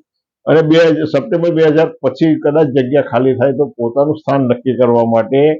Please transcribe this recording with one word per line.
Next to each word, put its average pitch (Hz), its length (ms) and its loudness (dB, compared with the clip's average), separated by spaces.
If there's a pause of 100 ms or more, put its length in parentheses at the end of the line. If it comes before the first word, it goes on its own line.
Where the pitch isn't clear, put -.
(460)
અને 147 160 2
બે 156 140 2
હજાર, 160 300 2
સપ્ટેમ્બર 165 480 -2
બે 160 100 2
હજાર 160 280 2 (100)
પછી 151 340 0
કદાચ 151 320 0
જગ્યા 135 340 0
ખાલી 127 340 0
થાય 127 160 0
તો 139 140 -2
પોતાનું 127 500 -4
સ્થાન 139 260 -4
નક્કી 120 360 -2
કરવા 120 240 2
માટે 117 580 0